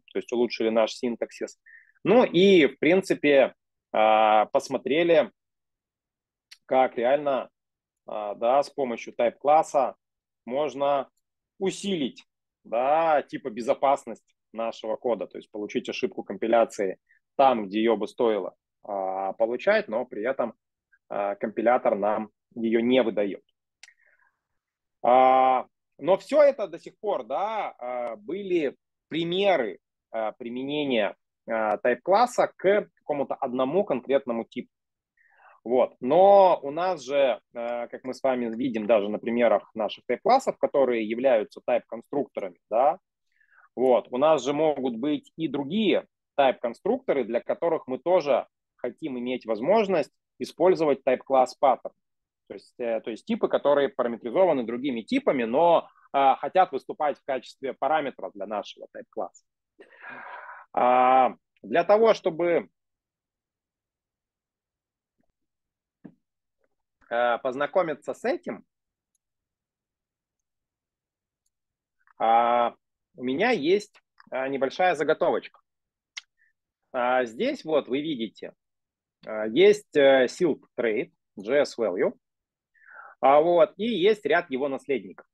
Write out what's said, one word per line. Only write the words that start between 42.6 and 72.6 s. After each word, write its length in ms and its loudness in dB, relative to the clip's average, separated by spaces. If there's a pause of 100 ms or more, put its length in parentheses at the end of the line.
да, 300 0 (800)
вот, 340 2
у 80 -6
нас 240 4
же 100 -4
могут 440 -2
быть 400 -6
и 120 -6
другие 580 -2 (280)
тайп-конструкторы, 920 -2
для 160 -4
которых 460 -4
мы 120 -8
тоже 480 0 (300)
хотим 420 -10
иметь 280 -6
возможность 640 0 (260)
использовать 640 0
тайп-класс 500 0
паттерн. 400 0 (540)
То 60 -16
есть, 260 -20
э, 200 -4
то 100 -10
есть 140 -12
типы, 240 -4
которые 400 0
параметризованы 760 -2
другими 380 -6
типами, 420 -2
но, 440 2 (240)
а, 240 2
хотят 360 0
выступать 460 -6
в 60 -20
качестве 480 -8
параметра 600 -4
для 120 -10
нашего 460 -10
тайп-класса. 520 -12 (1300)
А, 600 4 (280)
для 220 0
того, 280 6
чтобы, 560 -2 (4000)
э, 280 0
познакомиться 720 -4
с 120 -14
этим, 400 -6 (3500)
а, 560 2 (420)